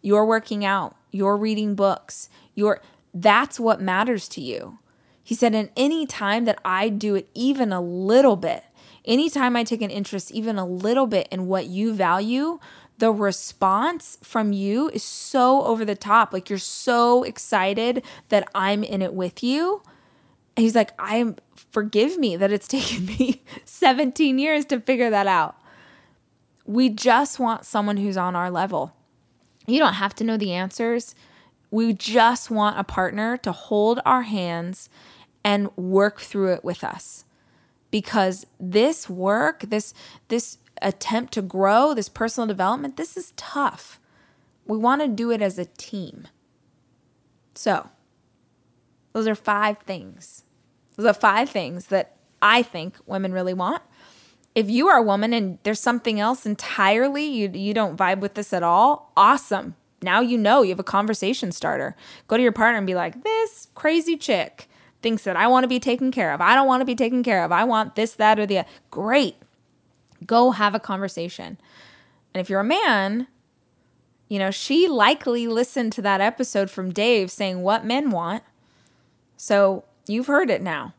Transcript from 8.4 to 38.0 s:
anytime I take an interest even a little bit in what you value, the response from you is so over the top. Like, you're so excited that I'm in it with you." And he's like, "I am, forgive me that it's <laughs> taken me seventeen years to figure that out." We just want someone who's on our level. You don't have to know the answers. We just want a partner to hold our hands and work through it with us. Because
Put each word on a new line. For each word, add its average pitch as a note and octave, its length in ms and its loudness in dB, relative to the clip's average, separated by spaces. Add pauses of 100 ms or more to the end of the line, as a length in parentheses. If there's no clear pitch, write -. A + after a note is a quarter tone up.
anytime B3+ 500 2
I A#3 80 2
take A3+ 180 -4
an G3+ 80 -4
interest G3 420 -8
even A3 280 -4
a F#3 60 -4
little G#3+ 420 0
bit G#3 240 0
in F#3 160 -4
what F#3 180 -2
you G3+ 280 -4
value, G#3+ 680 0 (400)
the A3+ 120 4
response G#3 1080 -2
from G#3+ 320 -2
you G3+ 360 -2
is - 140 -8
so C4 600 2
over A3+ 200 0
the G#3 120 -2
top. G#3 360 2
Like, F#3 180 -8
you're G3 100 -4
so A#3+ 640 2
excited A3 800 -2 (260)
that G#3 240 2
I'm G3+ 300 0
in F#3+ 180 -4
it F#3 120 -4
with F#3 280 -6
you." E4 400 -2 (720)
And A#3 80 4
he's A3+ 120 4
like, G#3+ 240 4
"I G#3 160 -4
am, A3+ 220 0 (340)
forgive A3 480 0
me G#3 160 0
that G3 160 0
it's G#3 160 -4
<laughs> - 0 -
taken A#3 400 -4
me B3 340 -2 (220)
seventeen C4 720 2
years D4 280 0
to C4 140 -2
figure B3 300 0
that G3+ 160 2
out." E3+ 300 0 (1120)
We B3 220 2
just A#3+ 500 2
want A3+ 260 -2
someone G#3 320 -2
who's G3 200 -2
on F3+ 180 -2
our F3+ 160 -2
level. F3 440 -4 (720)
You B3+ 120 2
don't B3+ 140 4
have G3+ 220 -4
to A3 80 -6
know A3+ 140 -2
the G3+ 160 -4
answers. A#3 640 -4 (560)
We A3+ 220 0
just A3+ 580 2
want G#3 280 0
a G3+ 40 -4
partner G#3+ 540 -2
to G3 140 -6
hold A3 540 0
our B3+ 160 4
hands F3+ 680 -6 (540)
and G3+ 320 0
work F#3+ 460 2
through F#3+ 320 -2
it - 100 -6
with - 200 -8
us. - 420 -12 (680)
Because F#3+ 540 -2 (140)